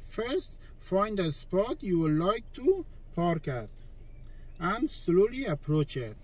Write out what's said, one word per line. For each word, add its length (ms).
First, 500
find 400
a 140
spot 500
you 180
would 180
like 360
to 320
park 340
at 220
and 320
slowly 540
approach 520
it. 280